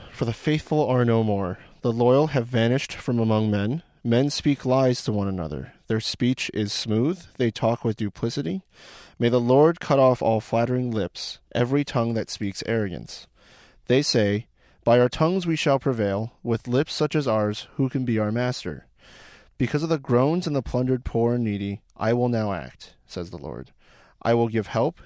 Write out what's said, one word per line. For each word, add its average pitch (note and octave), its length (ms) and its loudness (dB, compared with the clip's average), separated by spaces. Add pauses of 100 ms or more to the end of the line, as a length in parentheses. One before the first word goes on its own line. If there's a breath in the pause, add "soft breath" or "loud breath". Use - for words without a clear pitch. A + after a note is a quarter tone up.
(100)
for - 140 -6
the A#2 80 -2
faithful D3+ 520 -2
are B2 200 2
no A2+ 180 2
more. G2 360 -2 (240 loud breath)
The A#2+ 100 0
loyal B2 360 4
have C3 200 -2
vanished B2 440 0
from A#2+ 280 -2
among A2 320 2
men. G#2 320 -2 (180)
Men B2 280 2
speak - 340 -2
lies B2+ 400 2
to A2+ 80 -2
one G2+ 160 0
another. D#2+ 460 -6 (120)
Their A2 140 0
speech - 520 -2
is G2+ 200 -4
smooth. B2 500 -2 (140)
They A#2+ 160 0
talk - 320 -2
with A2+ 120 -2
duplicity. D3 640 -6 (560 loud breath)
May A#2+ 100 2
the A#2+ 120 4
Lord C#3 380 6
cut C#3 220 2
off B2+ 220 4
all A2 180 2
flattering B2 500 -2
lips, - 480 -6 (160)
every C3+ 300 0
tongue A#2 300 -2
that A2 160 -4
speaks - 360 -6
arrogance. F#2+ 600 -4 (580 soft breath)
They C3 160 4
say, G#2 460 2 (340 soft breath)
'By A#2+ 160 6
our B2 100 6
tongues F3 380 0
we E3 80 0
shall C#3+ 240 2
prevail. A2+ 540 -2 (100)
With A#2 240 -2
lips B2+ 260 0
such D3+ 220 -2
as D3 140 0
ours, G#2+ 480 0
who C3+ 120 2
can C3 160 -2
be A2+ 140 0
our G#2+ 140 0
master?' A#2 540 -4 (680 loud breath)
Because D3 280 -2
of E3 40 -4
the D#3+ 100 0
groans C#3 500 2
and D3 80 -2
the C3 60 0
plundered B2+ 420 -2
poor A#2 300 0
and B2 100 -2
needy, G2+ 380 -4 (140)
I A2 160 -2
will B2 160 0
now A2 240 -2
act, C#2 420 -12 (120)
says F2+ 240 -10
the E2+ 80 -14
Lord. C2 320 -12 (500 soft breath)
I A#2 140 2
will A#2 140 2
give G#2+ 180 -2
help," C3 400 -2